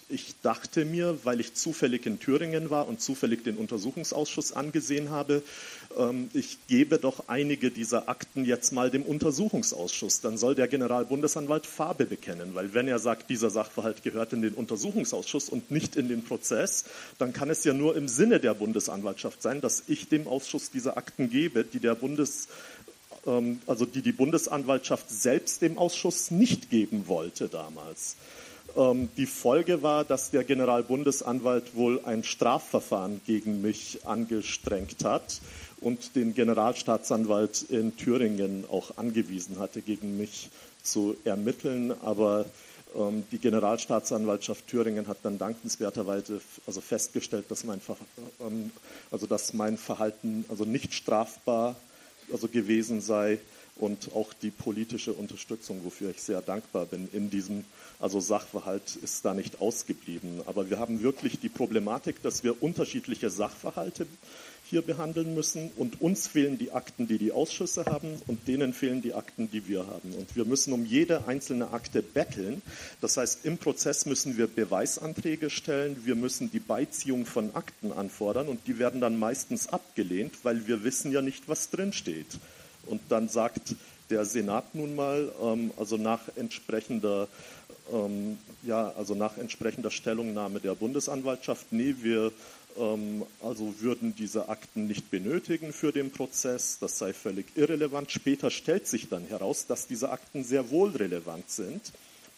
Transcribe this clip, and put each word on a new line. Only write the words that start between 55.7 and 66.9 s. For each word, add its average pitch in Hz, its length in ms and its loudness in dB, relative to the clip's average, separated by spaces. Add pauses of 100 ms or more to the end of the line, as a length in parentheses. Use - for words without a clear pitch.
wofür 90 280 -6
ich - 100 -10
sehr 92 200 -2
dankbar 95 440 -4
bin, 92 280 -6
in 104 160 -2
diesem, 98 360 -4 (340)
also 95 200 0
Sachverhalt 98 800 -2
ist - 240 -4
da 98 80 0
nicht - 260 -6
ausgeblieben. 87 840 -4
Aber 95 240 -2
wir 104 80 0
haben 113 240 -2
wirklich 131 380 0
die - 100 -2
Problematik, 113 720 -2
dass - 220 -4
wir 117 180 0
unterschiedliche 127 680 -2
Sachverhalte 170 760 -4 (640)
hier 165 140 2
behandeln 160 500 -2
müssen 160 420 -2
und - 240 -2
uns 185 280 2
fehlen 139 300 4
die 120 140 -4
Akten, 123 340 -2